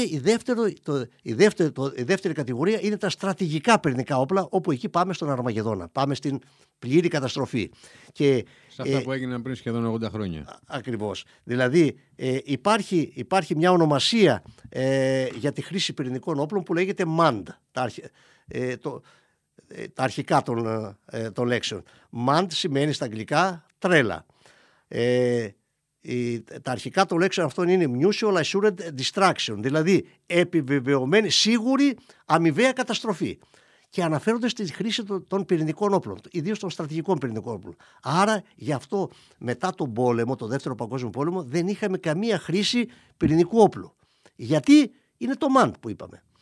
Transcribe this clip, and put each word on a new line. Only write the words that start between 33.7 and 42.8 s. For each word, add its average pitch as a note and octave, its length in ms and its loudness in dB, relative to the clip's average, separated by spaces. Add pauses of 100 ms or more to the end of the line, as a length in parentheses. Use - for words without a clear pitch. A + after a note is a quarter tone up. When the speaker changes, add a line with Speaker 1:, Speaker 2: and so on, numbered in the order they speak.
Speaker 1:
Και F#3 140 -4
αναφέρονται G#3+ 460 0
στη F#3+ 240 -6
χρήση G#3+ 320 -4
των, G3 220 -6
των G3 180 -2
πυρηνικών D#3 480 0
όπλων, G#2 260 -2 (120)
ιδίως F3+ 280 -4
των F3+ 120 -8
στρατηγικών D#3+ 480 -4
πυρηνικών A2 360 -6
όπλων. F2+ 220 -14 (260)
Άρα, F#3 400 2 (120)
γι' A#2 180 -6
αυτό F3+ 380 -4 (280)
μετά B2 360 -4
τον C#3 180 -6
πόλεμο, A#2+ 440 0
τον A2+ 120 -8
Δεύτερο C3+ 260 -6
Παγκόσμιο B2 360 -6
Πόλεμο, E3 320 -4
δεν E3 260 -2
είχαμε G3 300 -4
καμία F#3 400 -2
χρήση G#3 500 0 (280)